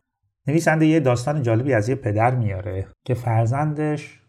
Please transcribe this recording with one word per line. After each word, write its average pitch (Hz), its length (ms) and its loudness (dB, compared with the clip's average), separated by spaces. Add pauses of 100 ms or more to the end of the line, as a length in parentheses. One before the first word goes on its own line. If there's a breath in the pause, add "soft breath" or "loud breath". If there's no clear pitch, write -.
(480)
نویسنده 160 380 2
یه 160 140 4
داستان 139 420 0
جالبی 120 320 0
از 107 160 0
یه 131 60 0
پدر 113 400 0
میاره 95 520 -4 (180)
که 127 80 -2
فرزندش 147 1160 -2